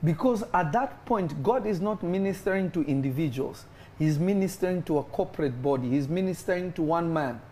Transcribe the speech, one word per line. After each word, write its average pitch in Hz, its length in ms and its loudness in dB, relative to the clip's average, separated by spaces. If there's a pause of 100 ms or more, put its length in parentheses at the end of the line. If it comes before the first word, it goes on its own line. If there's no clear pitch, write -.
Because 196 380 2 (120)
at 175 180 2
that 262 320 -2
point, 165 380 0
God 220 240 2
is 196 140 0
not 208 220 -2
ministering 190 720 0
to 165 100 0
individuals. 135 840 -2 (320)
He's 156 200 2
ministering 185 680 0
to 156 140 2
a 135 60 0
corporate 143 580 -2
body. 127 280 0
He's 135 180 2
ministering 180 640 -2
to 170 100 -2
one 165 300 2
man. 131 280 -2 (120)